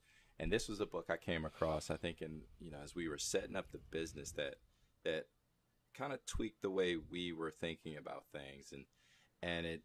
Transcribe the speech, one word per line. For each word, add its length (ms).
and 140
this 160
was 120
a 60
book 220
I 80
came 280
across, 460
I 60
think, 240
in, 220
you 120
know, 120
as 120
we 140
were 100
setting 380
up 140
the 100
business 420
that, 240
that 220
kind 180
of 120
tweaked 380
the 80
way 260
we 360
were 180
thinking 480
about 340
things. 400
And, 140
and 240
it, 180